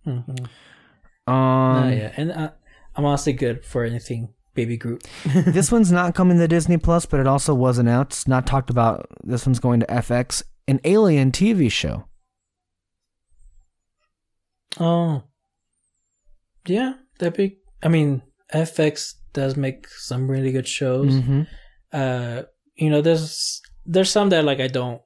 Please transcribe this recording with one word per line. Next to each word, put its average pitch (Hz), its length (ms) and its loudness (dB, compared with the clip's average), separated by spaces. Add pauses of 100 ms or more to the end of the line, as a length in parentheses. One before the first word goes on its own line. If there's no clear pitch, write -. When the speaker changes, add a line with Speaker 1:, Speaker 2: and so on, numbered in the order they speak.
Speaker 1:
Mm-hmm. - 1300 -10
Speaker 2:
Um, 131 580 2
Speaker 1:
No, 123 60 0
yeah, 107 200 -4
and 160 160 -4
I, 156 180 -6 (440)
I'm 147 100 -2
honestly 143 280 0
good 123 320 -4
for - 200 -4
anything 117 500 -8 (200)
Baby 117 220 -4
Groot. 117 280 -8 (120)
<laughs> - 100 -10 (200)
Speaker 2:
this 185 260 2
one's 220 200 4
not 175 220 2
coming 180 240 4
to 170 100 4
Disney 170 300 2
Plus, 170 280 2
but 147 140 -2
it 131 60 2
also 139 280 2
was 123 240 2
announced, 120 500 0
not 127 180 0
talked 131 240 -2
about. 113 380 0 (160)
This 123 220 -4
one's 127 120 2
going 123 220 2
to - 100 -2
F 117 220 -2
X, 123 300 -2 (260)
an 135 160 2
Alien 160 480 4
T 214 200 2
V 165 160 2
show. - 360 -4 (2750)
Speaker 1:
Oh. 170 440 0 (1400)
Yeah, 247 280 -2 (240)
that'd 170 180 -4
be, 196 220 -2 (240)
I 160 60 0
mean, 147 340 2 (280)
F 160 280 -4
X 151 380 -2 (160)
does 135 240 -2
make 135 320 -6
some 131 420 -6
really 135 220 -2
good 131 160 -4
shows. 135 460 0
Speaker 2:
Mm-hmm. 135 280 0 (500)
Speaker 1:
Uh, 127 500 -4 (320)
you 156 160 0
know, 151 100 4
there's, 160 600 -2 (240)
there's 185 240 2
some 208 200 2
that, 160 140 4
like, 139 160 0
I 131 80 -2
don't 123 380 -6